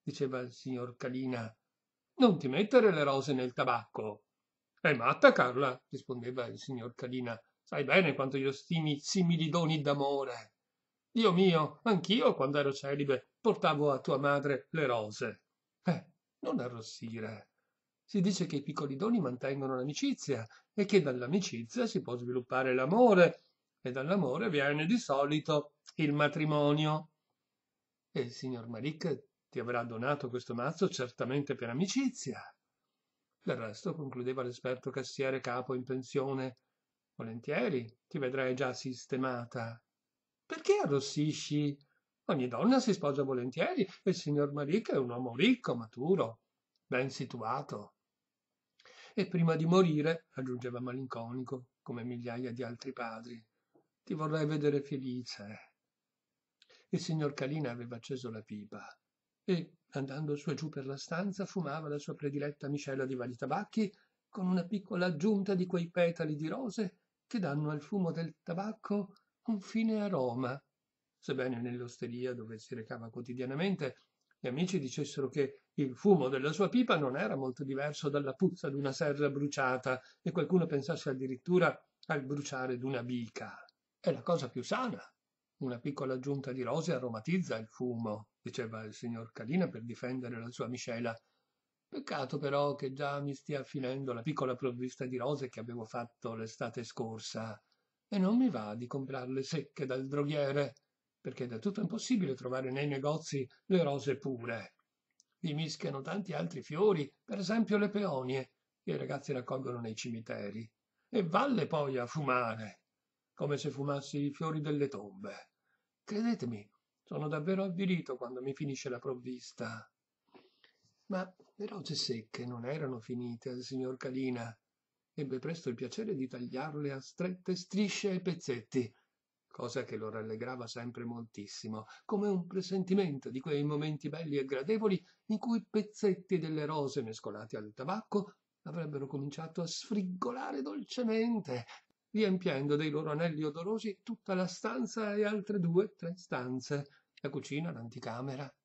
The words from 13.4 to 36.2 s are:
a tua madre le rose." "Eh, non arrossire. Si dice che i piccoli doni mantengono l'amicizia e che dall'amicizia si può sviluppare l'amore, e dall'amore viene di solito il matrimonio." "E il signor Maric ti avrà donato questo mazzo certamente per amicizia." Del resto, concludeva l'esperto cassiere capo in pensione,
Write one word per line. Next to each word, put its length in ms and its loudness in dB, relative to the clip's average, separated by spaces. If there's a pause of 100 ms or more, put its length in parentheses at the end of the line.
a 80 2
tua 180 2
madre 540 2
le 160 2
rose." 560 -2 (400)
"Eh, 280 0 (280)
non 200 0
arrossire. 880 -8 (540)
Si 180 0
dice 260 2
che 80 -4
i 80 0
piccoli 320 -4
doni 240 4
mantengono 560 0
l'amicizia 720 0 (260)
e 120 2
che 180 8
dall'amicizia 840 0
si 160 0
può 160 -4
sviluppare 560 2
l'amore, 680 8 (380)
e 100 -4
dall'amore 580 2
viene 380 2
di 100 4
solito 760 2 (220)
il 180 4
matrimonio." 1000 4 (1000)
"E 100 0
il 100 -4
signor 360 -6
Maric 580 -4 (240)
ti 100 -4
avrà 240 0
donato 460 -2
questo 240 -4
mazzo 360 0
certamente 680 -2
per 140 -6
amicizia." 680 0 (1000)
Del 140 0
resto, 400 -6
concludeva 480 -4
l'esperto 480 -4
cassiere 480 -2
capo 360 -4
in 80 -2
pensione, 760 -2 (580)